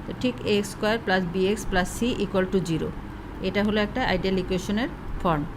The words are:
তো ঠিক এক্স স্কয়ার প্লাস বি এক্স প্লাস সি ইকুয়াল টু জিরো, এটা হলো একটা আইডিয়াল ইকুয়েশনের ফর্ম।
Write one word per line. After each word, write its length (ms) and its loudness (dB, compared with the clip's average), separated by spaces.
তো 60 -8
ঠিক 120 0
এক্স 200 2
স্কয়ার 220 2
প্লাস 160 4
বি 80 2
এক্স 180 -2
প্লাস 260 2
সি 120 2
ইকুয়াল 280 2
টু 80 4
জিরো, 200 0
এটা 180 2
হলো 200 2
একটা 140 -4
আইডিয়াল 320 2
ইকুয়েশনের 460 0
ফর্ম। 200 2